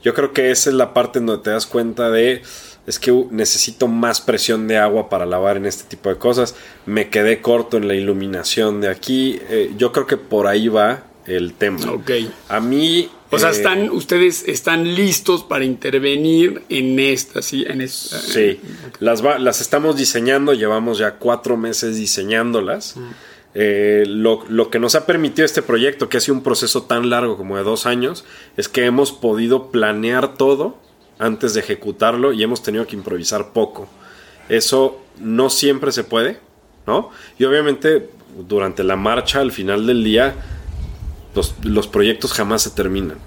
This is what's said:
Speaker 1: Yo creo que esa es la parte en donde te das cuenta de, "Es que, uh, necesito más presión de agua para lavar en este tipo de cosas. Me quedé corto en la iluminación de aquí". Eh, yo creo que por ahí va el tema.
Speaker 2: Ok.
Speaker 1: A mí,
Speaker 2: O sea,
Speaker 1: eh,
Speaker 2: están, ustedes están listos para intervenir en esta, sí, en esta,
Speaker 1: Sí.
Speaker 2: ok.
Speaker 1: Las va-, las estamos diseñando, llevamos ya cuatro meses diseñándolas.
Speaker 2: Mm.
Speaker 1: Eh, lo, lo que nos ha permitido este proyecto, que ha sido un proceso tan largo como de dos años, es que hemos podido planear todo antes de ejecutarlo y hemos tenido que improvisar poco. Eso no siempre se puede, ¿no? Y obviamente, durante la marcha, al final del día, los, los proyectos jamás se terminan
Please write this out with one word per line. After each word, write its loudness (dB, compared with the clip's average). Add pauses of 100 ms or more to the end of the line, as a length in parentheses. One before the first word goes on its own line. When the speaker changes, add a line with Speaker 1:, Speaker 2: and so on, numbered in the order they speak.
Speaker 1:
Yo 2
creo 0
que 2
esa 2
es 2
la 2
parte 0
en -2
donde -2
te -4
das -2
cuenta -2
de, 2 (440)
"Es -6
que, 0
uh, 4
necesito 0
más 0
presión 0
de 2
agua 2
para -2
lavar 0
en -6
este -6
tipo -4
de 0
cosas. 0 (300)
Me -2
quedé 2
corto 0
en 0
la 2
iluminación -2
de 0
aquí". -2
Eh, 0
yo 2
creo 0
que 0
por 0
ahí 2
va 2 (220)
el -4
tema. -2
Speaker 2:
Ok. -6 (400)
Speaker 1:
A 0
mí, 2 (220)
Speaker 2:
O 0
sea, 4
Speaker 1:
eh, 2
Speaker 2:
están, 0
ustedes 2
están 0
listos 0
para -2
intervenir 2
en 0
esta, 0
sí, -4
en -6
esta, -8
Speaker 1:
Sí. 0
Speaker 2:
ok. -18
Speaker 1:
Las 2
va-, 4
las 0
estamos 2
diseñando, 2
llevamos 0
ya 0
cuatro 0
meses -2
diseñándolas. -2
Speaker 2:
Mm. -14 (580)
Speaker 1:
Eh, 2
lo, 0
lo 2
que -2
nos 0
ha 0
permitido 2
este 0
proyecto, 0
que 0
ha 2
sido 0
un -4
proceso -2
tan -2
largo 0
como -6
de -2
dos -2
años, -2 (320)
es -4
que 0
hemos 2
podido 0
planear 0
todo 2 (420)
antes -2
de 0
ejecutarlo 0
y 0
hemos -2
tenido -2
que -12
improvisar -6
poco. -2 (600)
Eso 2 (180)
no 2
siempre 2
se -4
puede, 0 (480)
¿no? -2 (300)
Y 4
obviamente, 2 (360)
durante 0
la 2
marcha, 0
al 0
final -2
del 2
día, 4 (1000)
los, -2 (100)
los 0
proyectos 0
jamás 0
se -2
terminan -4 (100)